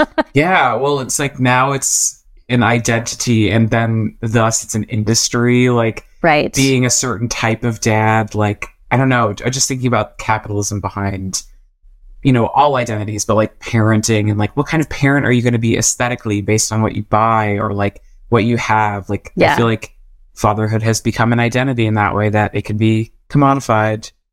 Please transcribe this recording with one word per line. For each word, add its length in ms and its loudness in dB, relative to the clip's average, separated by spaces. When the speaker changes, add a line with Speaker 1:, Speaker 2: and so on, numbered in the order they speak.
Speaker 1:
Yeah, 420 2
well, 240 -2
it's 200 -6
like 200 -4
now 340 2
it's 500 -4
an 140 2
identity, 880 0
and 180 2
then 520 -2
thus 420 0
it's 100 -10
an 120 -4
industry, 840 0
like, 340 0
Speaker 2:
Right. 300 2
Speaker 1:
being 320 2
a 40 0
certain 400 -2
type 340 -2
of 160 -4
dad. 540 0
Like, 320 -2
I 80 0
don't 120 2
know, 260 0
I 60 0
just 160 -4
thinking 200 -4
about 300 -2
capitalism 640 -4
behind, 640 -6
you 100 4
know, 140 4
all 280 2
identities, 480 -4
but, 120 0
like, 240 0
parenting 720 2
and, 80 -2
like, 180 -2
what 80 -2
kind 160 0
of 80 -4
parent 380 0
are 40 2
you 120 2
gonna 160 2
be 180 0
aesthetically 640 -2
based 300 0
on 100 0
what 140 -2
you 80 -4
buy, 560 0
or, 120 -4
like, 300 -4
what 160 2
you 120 2
have. 520 -2
Like, 200 -6
I 120 -2
Speaker 2:
Yeah. 140 4
Speaker 1:
feel 100 2
like 300 -4
fatherhood 480 0
has 180 0
become 320 0
an 60 2
identity 460 0
in 100 0
that 200 0
way 140 0
that 260 0
it 100 -2
can 120 -4
be 340 2
commodified. 840 0